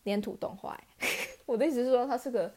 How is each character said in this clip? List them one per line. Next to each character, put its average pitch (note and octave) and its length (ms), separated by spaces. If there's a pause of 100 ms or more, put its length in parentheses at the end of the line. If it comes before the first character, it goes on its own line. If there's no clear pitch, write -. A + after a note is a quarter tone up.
粘 G#3 160
土 G3 160
动 - 180
画 - 200
欸。 - 420
<laughs> - 300
我 A#3+ 100
的 C4 100
意 E4 40
思 B3 120
是 B3+ 80
说， B3 140
它 C4 140
是 C4 120
个 F3+ 260